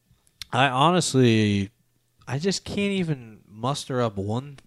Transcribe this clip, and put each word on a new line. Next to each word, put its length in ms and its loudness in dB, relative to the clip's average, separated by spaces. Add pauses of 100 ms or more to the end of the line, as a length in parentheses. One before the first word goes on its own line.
(520)
I 160 2
honestly, 1000 4 (580)
I 100 -4
just 260 -4
can't 280 -4
even 460 -6 (100)
muster 540 -4
up 140 -2
one 500 -6